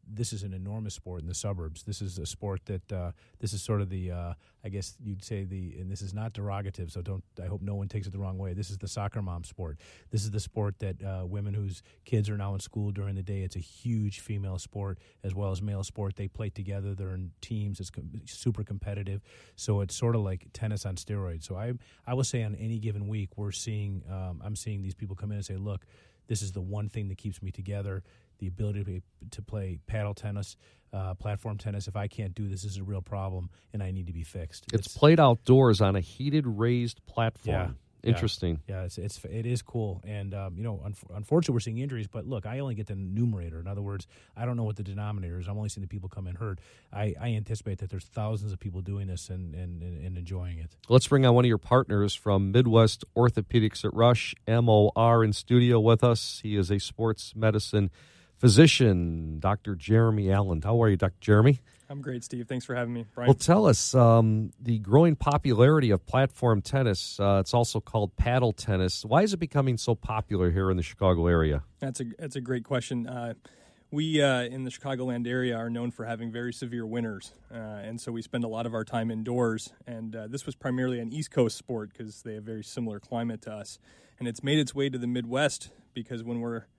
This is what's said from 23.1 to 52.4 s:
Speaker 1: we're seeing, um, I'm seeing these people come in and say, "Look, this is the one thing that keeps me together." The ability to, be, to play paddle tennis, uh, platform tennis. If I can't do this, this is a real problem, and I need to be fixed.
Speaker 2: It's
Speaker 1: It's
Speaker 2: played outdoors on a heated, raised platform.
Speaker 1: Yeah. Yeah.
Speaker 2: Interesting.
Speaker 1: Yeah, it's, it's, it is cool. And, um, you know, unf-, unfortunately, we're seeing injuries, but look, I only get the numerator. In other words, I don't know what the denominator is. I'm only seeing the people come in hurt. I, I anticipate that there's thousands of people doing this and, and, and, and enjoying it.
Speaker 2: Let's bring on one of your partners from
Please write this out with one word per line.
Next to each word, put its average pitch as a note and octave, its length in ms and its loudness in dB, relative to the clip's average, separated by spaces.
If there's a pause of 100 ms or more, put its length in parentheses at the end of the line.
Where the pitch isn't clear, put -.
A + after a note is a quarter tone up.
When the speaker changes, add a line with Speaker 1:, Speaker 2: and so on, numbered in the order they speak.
Speaker 1:
we're G2+ 140 -6
seeing, G2+ 560 -6
um, F#2 380 -8
I'm G#2 100 -6
seeing G2+ 280 -8
these F#2+ 100 -6
people G2 220 -10
come G#2 160 -8
in G#2 60 -6
and G2 80 -8
say, G2 100 -8
"Look, G2 280 -6 (440)
this G#2 160 -2
is G2 80 -6
the F#2+ 100 -8
one G2+ 280 -6
thing G#2 180 -6
that F#2+ 100 -8
keeps - 240 -10
me F#2+ 80 -8
together." G2 540 -8 (340)
The F#2+ 100 -8
ability G2+ 320 -4
to, F#2+ 60 -6
be, F#2 160 -8 (300)
to G#2 100 -12
play F#2+ 460 -8
paddle G#2 260 -4
tennis, G2+ 440 -8 (340)
uh, F#2+ 220 -6
platform G#2 440 -6
tennis. G2+ 300 -6
If F#2+ 80 -10
I G#2 140 -4
can't F#2+ 260 -8
do G#2 140 -4
this, F#2+ 140 -8
this G2+ 100 -6
is F#2+ 60 -8
a G2 40 -8
real G2 180 -6
problem, F#2 480 -6 (220)
and G#2 100 -6
I F#2 100 -4
need F#2+ 160 -6
to F2 60 -8
be E2 100 -8
fixed. - 500 -12
Speaker 2:
It's G2+ 140 0
Speaker 1:
It's - 100 -14
Speaker 2:
played D#3+ 240 8
outdoors B2+ 580 8
on G2 160 6
a F#2 60 0
heated, C#3+ 440 -2
raised A#2+ 600 -2
platform. A2+ 500 -2
Speaker 1:
Yeah. F2+ 140 -2 (340)
Yeah. A#2 60 2
Speaker 2:
Interesting. F#2 580 0
Speaker 1:
Yeah, F#2 160 -6
it's, F2 140 -10
it's, G2 260 -10
it A2+ 220 -8
is A#2+ 160 -2
cool. G#2 440 -6
And, G2+ 280 -8
um, F#2+ 240 -8
you G#2+ 80 -8
know, G2 200 -6
unf-, G2+ 300 -12
unfortunately, C#3+ 380 0
we're A#2 80 2
seeing G#2+ 160 -6
injuries, B2 300 -6
but G#2+ 200 -10
look, A2 180 -8
I A#2+ 140 -8
only C3 160 -6
get G2 120 -8
the G2+ 80 -8
numerator. F#2+ 640 -4
In F2 60 -10
other G2+ 140 -8
words, G2+ 240 -8 (300)
I A#2+ 100 -8
don't A#2+ 120 -4
know A2+ 80 -2
what G#2+ 100 -4
the G#2 80 -10
denominator G2 560 -6
is. F2 80 -8
I'm G2+ 80 -6
only G#2+ 140 -6
seeing G2 140 -10
the F#2 40 -10
people F#2+ 220 -10
come F#2+ 180 -10
in F2+ 80 -8
hurt. G2 240 -8 (320)
I, G#2 260 -2
I A#2+ 120 -4
anticipate G#2+ 480 -4
that G2 120 -8
there's F#2+ 140 -8
thousands G#2+ 480 -4
of F#2+ 80 -8
people F#2 220 -8
doing G2 260 -6
this F2+ 220 -8
and, F2+ 260 -8
and, F2 260 -8
and, F2 240 -8
and F#2 120 -6
enjoying F2 420 -6
it. E2 160 -10 (140)
Speaker 2:
Let's B2+ 180 8
bring C3+ 180 6
on A#2+ 100 8
one B2 100 8
of A#2+ 40 6
your G#2+ 80 4
partners G#2 560 2
from G2 380 2